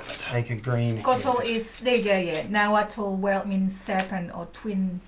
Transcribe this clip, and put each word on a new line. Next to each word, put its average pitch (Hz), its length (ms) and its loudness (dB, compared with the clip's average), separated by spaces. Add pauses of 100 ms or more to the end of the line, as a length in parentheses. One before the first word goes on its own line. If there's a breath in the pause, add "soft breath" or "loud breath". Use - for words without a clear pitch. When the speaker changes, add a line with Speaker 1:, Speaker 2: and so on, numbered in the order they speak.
Speaker 1:
gonna - 140 -8
take 120 320 -2
a 120 40 0
green 117 460 0
Speaker 2:
Kotal 254 380 2
Speaker 1:
head. 233 100 0
Speaker 2:
is, - 300 -4
there 247 160 2
you 214 80 2
go, 196 140 4
yeah. 165 300 0
Nahuatl 208 680 2
well 196 300 0
means 190 340 0
serpent 190 560 -4
or 170 180 -8
twin. 190 540 -4